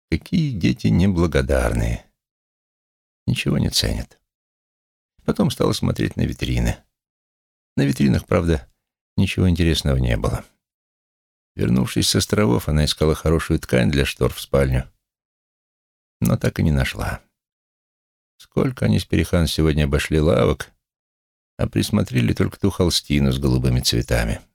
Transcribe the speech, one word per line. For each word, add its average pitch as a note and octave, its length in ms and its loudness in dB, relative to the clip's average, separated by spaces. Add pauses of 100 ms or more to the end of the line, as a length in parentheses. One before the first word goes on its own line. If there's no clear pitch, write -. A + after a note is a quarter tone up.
какие D3+ 480 -2
дети - 300 0
неблагодарные. C2+ 1160 0 (1200)
Ничего C#3 320 -2
не - 120 0
ценят. - 500 -4 (1040)
Потом G3+ 260 0
стала - 220 0
смотреть - 420 -2
на - 60 -4
витрины. A#1+ 560 -2 (1000)
На C#3 60 2
витринах, C3+ 420 0
правда, E2+ 440 0 (460)
ничего F#2 340 0
интересного D#2+ 480 2
не A#1+ 200 0
было. - 260 -4 (1120)
Вернувшись - 540 0
с - 60 -2
островов, A2 520 0
она D2+ 180 2
искала D#2 300 0
хорошую D#2+ 440 0
ткань B1 320 0
для C2+ 140 2
штор - 280 -2
в - 80 -12
спальню, C2 480 0 (1300)
но B2 180 2
так - 220 -4
и G2 40 2
не E2+ 80 2
нашла. - 500 -2 (1160)
Сколько - 480 -4
они G#2+ 140 2
с F#2 60 -4
Перехан F2 420 0
сегодня D#2 380 2
обошли C#2+ 340 0
лавок, C#2+ 520 2 (840)
а - 100 -2
присмотрели G#2+ 680 0
только - 260 -2
ту G2+ 100 0
холстину C#2+ 640 0
с C2 80 -2
голубыми B1+ 400 0
цветами. A#1 600 -2 (140)